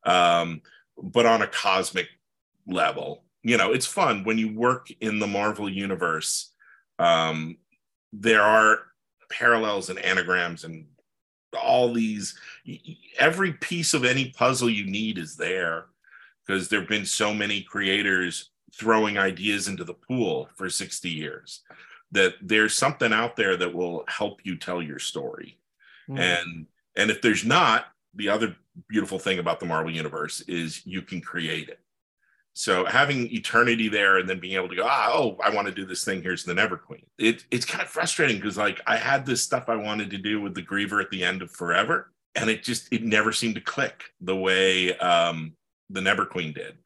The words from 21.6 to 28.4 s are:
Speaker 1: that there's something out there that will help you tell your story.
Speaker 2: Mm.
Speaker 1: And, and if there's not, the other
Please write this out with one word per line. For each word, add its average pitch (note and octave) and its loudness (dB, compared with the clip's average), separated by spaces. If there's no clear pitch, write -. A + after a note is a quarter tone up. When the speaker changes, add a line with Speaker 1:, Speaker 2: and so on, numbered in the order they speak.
Speaker 1:
that F#2+ 4
there's G#2+ 4
something C3+ 0
out A#2 0
there F#2+ 2
that F2 -2
will E2+ -4
help - -6
you F#2 -6
tell F2 -6
your D2 -8
story. - -10
Speaker 2:
Mm. C3+ -8
Speaker 1:
And, E2+ -2
and A2 2
if G2+ 0
there's G2+ 2
not, C3 4
the G2+ -4
other G#2+ 0